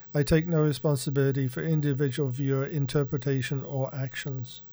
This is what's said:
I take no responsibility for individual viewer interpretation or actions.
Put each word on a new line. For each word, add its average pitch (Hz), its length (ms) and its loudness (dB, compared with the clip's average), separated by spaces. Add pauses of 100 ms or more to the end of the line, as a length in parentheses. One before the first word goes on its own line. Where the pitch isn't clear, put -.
(120)
I 147 120 2
take 160 240 4
no 160 160 4
responsibility 139 840 2
for 131 140 -4
individual 147 680 0
viewer 135 360 0
interpretation 139 1000 -2
or 135 300 -4
actions. 135 800 -8